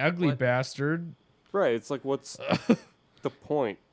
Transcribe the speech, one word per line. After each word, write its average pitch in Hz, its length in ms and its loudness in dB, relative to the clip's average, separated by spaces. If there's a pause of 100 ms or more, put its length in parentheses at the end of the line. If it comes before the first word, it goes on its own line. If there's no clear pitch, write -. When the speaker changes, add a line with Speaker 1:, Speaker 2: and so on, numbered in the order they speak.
Speaker 1:
uh, 139 60 2
Speaker 2:
ugly 175 220 2
Speaker 1:
what? 127 100 0
Speaker 2:
bastard. 139 760 0 (380)
Speaker 3:
Right, 180 220 4
it's 117 160 -4
like, 139 140 -4
what's 135 340 -4 (420)
Speaker 2:
<laughs> - 420 -20
Speaker 3:
the 131 80 -4
point? 135 480 -4 (140)